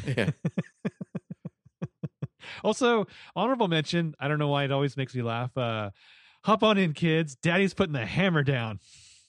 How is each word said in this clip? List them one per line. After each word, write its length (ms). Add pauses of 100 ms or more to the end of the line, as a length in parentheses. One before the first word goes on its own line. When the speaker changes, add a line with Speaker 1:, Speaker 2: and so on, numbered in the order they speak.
Speaker 1:
Yeah. 300
Speaker 2:
<laughs> 40 (2250)
Also, 440 (280)
honorable 320
mention, 520
I 80
don't 100
know 120
why 160
it 60
always 240
makes 200
me 80
laugh. 340
Uh, 320 (540)
"Hop 200
on 140
in, 160
kids. 420
Daddy's 380
putting 200
the 120
hammer 380
down." 360 (500)